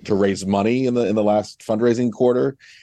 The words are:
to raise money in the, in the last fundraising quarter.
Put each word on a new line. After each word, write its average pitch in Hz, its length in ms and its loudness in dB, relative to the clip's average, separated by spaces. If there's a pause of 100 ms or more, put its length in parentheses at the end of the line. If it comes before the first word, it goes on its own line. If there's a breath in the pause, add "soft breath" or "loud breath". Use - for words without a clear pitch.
to 107 100 -2
raise 98 320 0
money 110 400 0
in 123 80 0
the, 117 140 0
in 107 80 0
the 107 80 0
last 104 340 0
fundraising 117 540 0
quarter. 127 440 0 (260 loud breath)